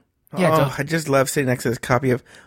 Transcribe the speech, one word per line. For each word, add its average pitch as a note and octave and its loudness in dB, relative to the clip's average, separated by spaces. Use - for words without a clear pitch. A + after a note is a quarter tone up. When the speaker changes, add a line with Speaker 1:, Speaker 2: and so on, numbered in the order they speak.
Speaker 1:
Yeah, F3 2
Speaker 2:
Oh, D#3+ 4
Speaker 1:
don't C3+ -2
Speaker 2:
I C#3 -2
just D#3 -4
love C3+ 2
sitting C#3 -2
next B2 -2
to B2+ -2
this A2+ -2
copy B2+ 0
of B2 -2